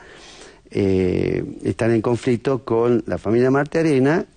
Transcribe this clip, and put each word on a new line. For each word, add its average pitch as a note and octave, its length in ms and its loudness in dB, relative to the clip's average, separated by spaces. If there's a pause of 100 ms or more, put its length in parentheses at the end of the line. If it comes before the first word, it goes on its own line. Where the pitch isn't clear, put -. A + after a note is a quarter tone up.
(720)
eh, F#2 720 0 (220)
están A#2 260 -2
en A2+ 100 2
conflicto A#2+ 600 -2
con A#2 440 0
la F#2 100 -4
familia A#2+ 340 2
Marta D3 300 0
Arena D3+ 440 2 (120)